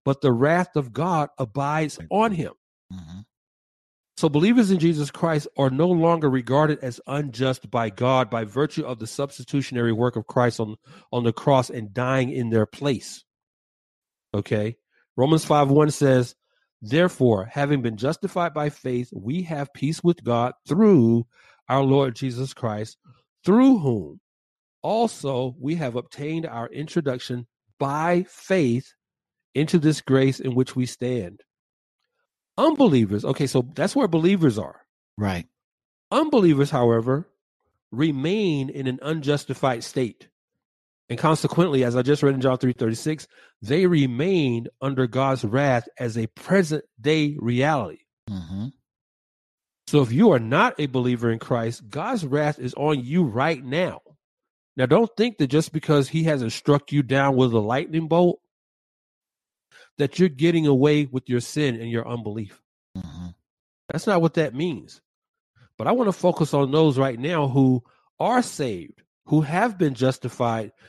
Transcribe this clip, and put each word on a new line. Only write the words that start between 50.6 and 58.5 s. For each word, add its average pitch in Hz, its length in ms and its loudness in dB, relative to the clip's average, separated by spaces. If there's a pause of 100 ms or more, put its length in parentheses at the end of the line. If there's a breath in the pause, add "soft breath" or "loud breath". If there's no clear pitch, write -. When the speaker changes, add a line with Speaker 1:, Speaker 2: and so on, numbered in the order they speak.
Speaker 1:
a 147 60 -2
believer 123 440 0
in 113 80 -2
Christ, 117 500 -6
God's 175 380 -6
wrath 147 320 -2
is 127 160 -8
on 143 300 -2
you 160 180 0
right 135 420 -2
now. 143 360 -4 (760)
Now, 127 100 0
don't 202 300 2
think 226 220 0
that 147 80 2
just 147 260 0
because 147 360 0
he 160 160 -2
hasn't 135 260 0
struck - 400 0
you 147 140 2
down 135 320 2
with 127 160 4
a 113 80 4
lightning 151 480 -4
bolt, 170 320 2 (1600 soft breath)